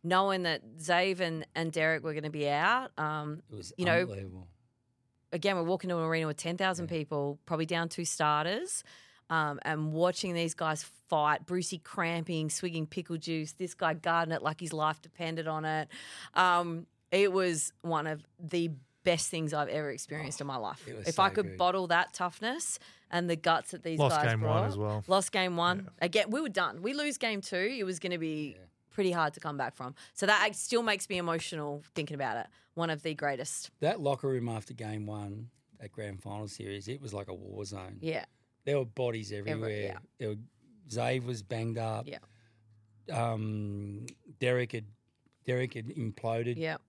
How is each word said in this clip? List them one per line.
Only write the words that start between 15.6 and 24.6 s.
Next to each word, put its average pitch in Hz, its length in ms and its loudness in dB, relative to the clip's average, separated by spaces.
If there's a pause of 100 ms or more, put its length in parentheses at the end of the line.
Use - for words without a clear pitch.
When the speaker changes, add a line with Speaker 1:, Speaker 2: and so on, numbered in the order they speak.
Speaker 1:
it. 156 220 0 (440)
Um, 175 540 4 (260)
it 196 180 6
was 180 420 2 (100)
one 160 260 0
of 156 180 -6 (140)
the 170 320 0 (320)
best 170 240 4
things 160 240 -2
I've 147 160 0
ever 151 220 -2
experienced 139 500 -8
Speaker 2:
Oh, 139 40 -4
Speaker 1:
in - 20 -4
my 135 100 -4
life. 107 320 -6
Speaker 2:
it 113 80 -10
was 104 100 -6
Speaker 1:
If 165 100 0
Speaker 2:
so 196 60 8
Speaker 1:
I 196 60 8
could 196 180 2
Speaker 2:
good. 190 120 -8
Speaker 1:
bottle 180 300 4
that 170 260 4
toughness 220 640 -2 (320)
and 175 180 0
the 170 80 2
guts 160 360 2
that 180 100 -10
these 160 160 -2
Speaker 3:
Lost 147 180 8
Speaker 1:
guys 135 140 4
Speaker 3:
game 110 100 2
Speaker 1:
brought. 110 220 4